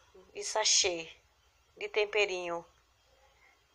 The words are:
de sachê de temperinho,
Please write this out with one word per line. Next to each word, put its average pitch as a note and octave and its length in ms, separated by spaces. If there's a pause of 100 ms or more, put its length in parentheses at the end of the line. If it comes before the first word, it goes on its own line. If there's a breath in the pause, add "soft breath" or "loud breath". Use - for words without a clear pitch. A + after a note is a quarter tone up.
(340)
de G3+ 80
sachê F#3 640 (680)
de G#3 120
temperinho, F#3 760 (1080 soft breath)